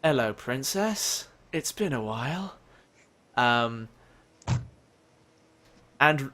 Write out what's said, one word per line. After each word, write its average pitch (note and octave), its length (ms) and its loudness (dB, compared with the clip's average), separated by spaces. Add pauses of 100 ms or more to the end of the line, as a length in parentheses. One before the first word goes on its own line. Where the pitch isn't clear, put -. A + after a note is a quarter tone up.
Hello, A#2+ 300 2
princess. G3 960 -2 (240)
It's D#3+ 200 -4
been G3 200 -2
a B2 100 -2
while. B2+ 540 -4 (800)
Um, A#2 520 2 (2000)
and C#3+ 340 4